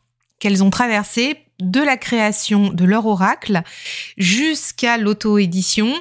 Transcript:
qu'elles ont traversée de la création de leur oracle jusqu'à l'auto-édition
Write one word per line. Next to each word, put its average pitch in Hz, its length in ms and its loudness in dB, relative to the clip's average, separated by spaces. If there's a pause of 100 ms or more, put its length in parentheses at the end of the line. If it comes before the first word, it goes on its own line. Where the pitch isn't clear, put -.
(400)
qu'elles 196 240 2
ont 196 60 6
traversée 233 680 -2 (220)
de 185 220 0
la 277 160 0
création 214 720 0
de 170 160 0
leur 208 200 2
oracle 202 560 0 (560)
jusqu'à 240 800 0
l'auto-édition 208 1040 0